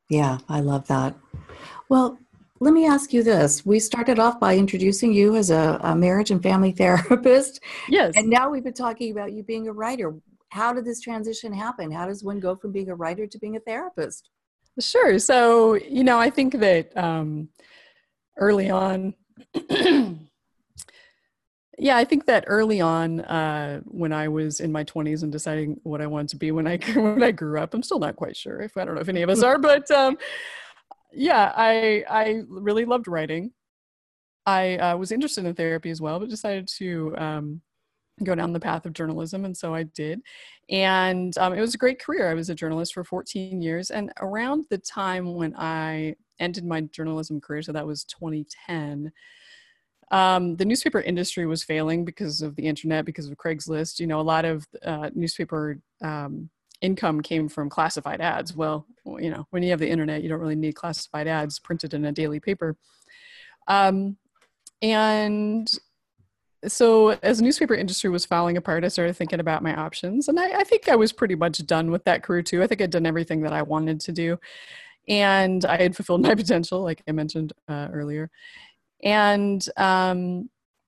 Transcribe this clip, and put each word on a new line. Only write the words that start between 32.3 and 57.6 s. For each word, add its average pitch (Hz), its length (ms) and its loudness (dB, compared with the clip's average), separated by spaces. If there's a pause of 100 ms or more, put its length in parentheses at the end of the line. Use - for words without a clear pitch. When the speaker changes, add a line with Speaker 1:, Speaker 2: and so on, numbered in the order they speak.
Speaker 2:
really 208 380 -2
loved 240 220 0
writing. 165 440 -4 (920)
I, 185 320 2
uh, 175 200 0
was 185 140 -6
interested 233 340 -4
in 170 100 -4
therapy 165 340 -4
as 160 120 -8
well, 156 180 -4
but 214 100 -8
decided 196 380 -6 (100)
to, 165 400 -6
um, 156 440 -8 (600)
go 185 120 -2
down 170 180 -2
the 170 60 -6
path 165 260 -6
of 165 80 -10
journalism. 165 500 -6
And 190 140 -8
so 165 160 -6
I 165 100 -4
did. 160 380 -8 (480)
And, 185 680 0
um, 185 140 0
it 196 80 -4
was 233 120 -2
a 226 60 -8
great 254 200 2
career. 294 300 -2
I 165 60 -2
was 165 160 -6
a 160 40 -8
journalist 160 380 -6
for 180 100 -10
fourteen 190 600 -8
years. 170 260 -4
And 208 320 -8
around 247 480 -4
the 196 80 -2
time 185 560 -6
when 165 240 -4
I 160 580 -4 (240)
ended 175 260 -6
my 165 160 -4
journalism 156 600 -8
career, 151 220 -10
so 156 80 -12
that 151 160 -8
was 147 160 -10
twenty 156 420 -10 (220)
ten, 151 440 -8 (1000)
um, 185 460 2
the 190 80 0
newspaper 226 360 0
industry 175 460 -2
was 160 160 -4
failing 160 420 -2
because 151 380 -8
of 147 120 -8
the 151 120 -4
internet, 156 380 -2
because 156 240 -10
of 143 80 -14
Craigslist. 160 640 -6
You 170 60 -4
know, 156 140 -2
a - 20 0
lot 160 240 2
of, 156 220 -4 (160)
uh, 151 320 -6
newspaper, 156 640 -4 (240)
um, 151 460 -10 (320)
income 180 400 0
came 156 280 -4
from 147 180 -8